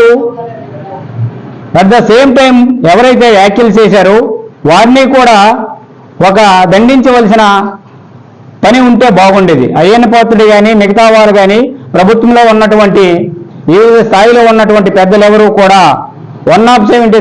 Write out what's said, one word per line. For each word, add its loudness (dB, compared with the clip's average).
at 0
the 2
same 2
time 2
ఎవరైతే 0
వ్యాఖ్యలు 0
చేశారో 2
వారిని 2
కూడా 2
ఒక 0
దండించవలసిన 2
పని 2
ఉంటే 2
బాగుండేది. 0
అయ్యన్న 2
పాత్రుడు 2
కానీ, 2
మిగతా 0
వారు 2
కానీ, 0
ప్రభుత్వంలో 0
ఉన్నటువంటి, 0
వివిధ 2
స్థాయిలో 2
ఉన్నటువంటి 0
పెద్దలు 2
ఎవరూ 2
కూడా 2
వన్ 2
ఆఫ్ 0
సెవెంటీ 0